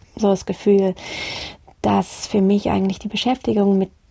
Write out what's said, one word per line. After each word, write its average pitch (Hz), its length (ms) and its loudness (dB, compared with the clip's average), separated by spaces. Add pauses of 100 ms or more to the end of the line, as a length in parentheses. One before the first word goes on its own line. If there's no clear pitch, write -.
(180)
so 214 100 2
das 196 180 2
Gefühl, 196 480 2 (880)
dass 196 460 -2
für 208 140 0
mich 202 280 2
eigentlich 190 300 0
die - 80 -10
Beschäftigung 208 680 0
mit 190 140 0 (180)